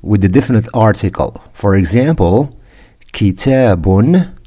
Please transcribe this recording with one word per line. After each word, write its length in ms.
with 180
the 80
definite 460
article. 680
For 240
example, 720
كتاب. 1200